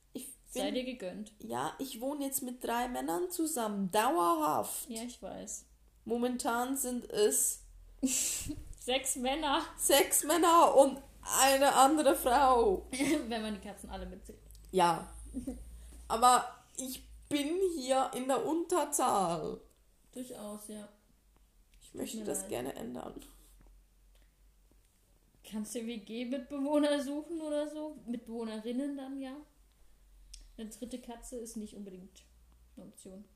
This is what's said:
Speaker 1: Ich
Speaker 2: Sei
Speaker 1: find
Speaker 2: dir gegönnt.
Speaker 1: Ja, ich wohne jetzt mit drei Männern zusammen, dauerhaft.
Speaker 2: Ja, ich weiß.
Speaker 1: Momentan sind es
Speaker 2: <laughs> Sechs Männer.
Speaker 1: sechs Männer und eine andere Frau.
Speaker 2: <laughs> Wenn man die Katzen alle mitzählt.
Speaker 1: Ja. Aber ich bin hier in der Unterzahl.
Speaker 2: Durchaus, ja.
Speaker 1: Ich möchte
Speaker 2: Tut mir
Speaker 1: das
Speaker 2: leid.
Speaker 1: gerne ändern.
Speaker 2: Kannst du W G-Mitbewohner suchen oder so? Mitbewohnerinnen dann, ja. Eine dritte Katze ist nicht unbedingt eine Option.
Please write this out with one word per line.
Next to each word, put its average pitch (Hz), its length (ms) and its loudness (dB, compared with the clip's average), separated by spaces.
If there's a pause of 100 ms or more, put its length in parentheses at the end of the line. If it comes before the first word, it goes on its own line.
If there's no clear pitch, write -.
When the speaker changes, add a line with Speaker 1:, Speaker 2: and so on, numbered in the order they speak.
(120)
Speaker 1:
Ich - 140 -10 (220)
Speaker 2:
Sei 240 160 -4
Speaker 1:
find 277 140 -2
Speaker 2:
dir 254 60 -4
gegönnt. 208 560 -10
Speaker 1:
Ja, 240 380 -4
ich 254 220 -8
wohne 277 240 -4
jetzt 269 180 -4
mit 247 220 -10
drei 240 240 -2
Männern 320 420 -2
zusammen, 214 600 -2
dauerhaft. 302 1000 2
Speaker 2:
Ja, 226 140 -6
ich 240 200 -12
weiß. 190 440 -10 (380)
Speaker 1:
Momentan 247 720 0
sind 247 340 -4
es - 520 2 (380)
Speaker 2:
<laughs> - 800 -2
Sechs 269 360 -2
Männer. 285 460 0 (140)
Speaker 1:
sechs - 480 4
Männer 330 520 8
und 262 240 8 (220)
eine 269 520 6
andere 294 420 6
Frau. 247 720 4
Speaker 2:
<laughs> 269 400 0
Wenn 226 140 -4
man 214 120 -6
die 190 60 -12
Katzen - 300 -14
alle 185 160 -10
mitzählt. - 320 -16 (340)
Speaker 1:
Ja. 175 400 2 (960)
Aber 247 400 6 (300)
ich 262 280 -10 (220)
bin 294 320 0 (160)
hier 262 380 2
in 254 140 -4
der 269 180 0
Unterzahl. 285 1120 0 (520)
Speaker 2:
Durchaus, 214 540 -12
ja. 208 220 -14 (920)
Speaker 1:
Ich - 140 -20
möchte - 240 -8
Speaker 2:
Tut 214 80 -8
mir - 60 -2
Speaker 1:
das - 80 -2
Speaker 2:
leid. - 80 -8
Speaker 1:
gerne 123 260 -6
ändern. - 400 -10 (2250)
Speaker 2:
Kannst 214 280 -8
du 226 100 -6
W 233 120 -8
G-Mitbewohner 277 1040 0
suchen 302 380 -6
oder 302 280 -2
so? 302 280 -10 (100)
Mitbewohnerinnen 233 880 -6
dann, 269 240 -10
ja. 269 160 -10 (1200)
Eine 220 140 -12
dritte 247 300 -10
Katze 233 360 -14
ist 226 200 -10
nicht 214 200 -12
unbedingt 190 460 -16 (540)
eine 262 100 -18
Option. 202 380 -18 (120)